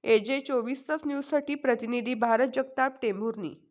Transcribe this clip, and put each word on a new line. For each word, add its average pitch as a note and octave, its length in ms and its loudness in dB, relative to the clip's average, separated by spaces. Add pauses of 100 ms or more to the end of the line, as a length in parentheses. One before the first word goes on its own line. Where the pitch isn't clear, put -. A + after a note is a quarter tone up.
एजे A3+ 360 4
चोवीस C4 480 -2
तास D#4 180 -2
न्यूजसाठी C#4+ 480 -2
प्रतिनिधी A#3+ 600 0
भारत A#3 400 4
जगताप, C4 480 -2
टेंभुर्णी. G#3 520 -2 (160)